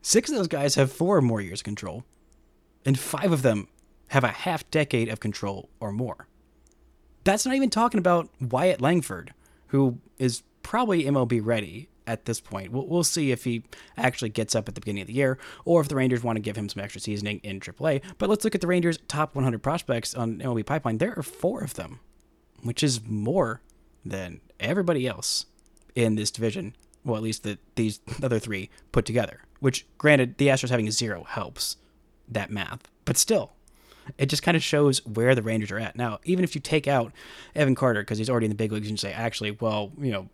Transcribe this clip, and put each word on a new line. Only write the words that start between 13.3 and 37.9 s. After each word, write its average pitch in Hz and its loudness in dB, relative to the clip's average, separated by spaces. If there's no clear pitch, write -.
if 120 -2
he 117 -2
actually 127 0
gets 110 -2
up 110 0
at 98 -10
the 113 -10
beginning 101 -6
of 85 -10
the 104 -12
year 131 0
or 170 6
if 143 -2
the 143 -2
Rangers 127 2
want 117 0
to 107 -2
give 104 -6
him 104 -4
some 101 -8
extra 101 -10
seasoning 104 -4
in 98 -8
triple 127 -6
A. 139 2
But 202 0
let's 214 2
look 220 0
at 175 0
the 170 -2
Rangers' 170 2
top 151 -2
one 135 0
hundred 117 0
prospects 139 -2
on 113 -4
M 135 -6
L 123 -2
B 110 -2
Pipeline. 127 -2
There 185 -2
are 160 -4
four 196 -4
of 147 -8
them, - -12
which 117 -2
is 123 0
more 113 0
than 92 -8
everybody 160 0
else - -4
in 113 4
this 104 0
division. 110 -4
Well, 113 0
at 107 -4
least 110 -4
the, 104 -6
these 110 0
<laughs> 123 -8
other 123 0
three 101 -6
put 113 2
together, 110 -2
which, 131 0
granted, 131 4
the 139 6
Astros 131 2
having 113 2
zero 104 -4
helps - -8
that 107 -6
math. 104 -8
But 220 0
still, 180 0
it 139 2
just 147 -2
kinda 170 4
shows 147 4
where 117 4
the 117 2
Rangers 107 -2
are 98 -6
at. 110 -8
Now, 117 -4
even 180 2
if - -2
you 147 -4
take 147 0
out 123 2
Evan 143 4
Carter, 117 2